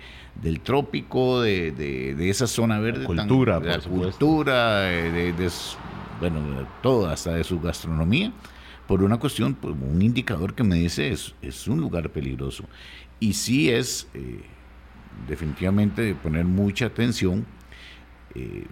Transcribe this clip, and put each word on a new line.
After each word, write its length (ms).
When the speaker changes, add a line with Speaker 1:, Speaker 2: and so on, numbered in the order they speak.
Speaker 1:
del 200
trópico, 840
de, 300
de, 420
de 160
esa 160
zona 340
verde 200
Speaker 2:
La 80
cultura, 460
Speaker 1:
tan, 100
de 60
Speaker 2:
por 80
Speaker 1:
la 60
Speaker 2:
supuesto. 360
Speaker 1:
cultura, 600
de, 300
de, 220
de 140
s-, 280
bueno, 200
de 260
todo, 260
hasta 240
de 100
su 160
gastronomía, 720
por 140
una 160
cuestión, 380
pues, 200
un 280
indicador 500
que 100
me 120
dice 340
es, 320
es 260
un 140
lugar 300
peligroso. 540
Y 140
sí 380
es, 420
eh, 280
definitivamente 760
de 100
poner 320
mucha 400
atención, 580
eh, 360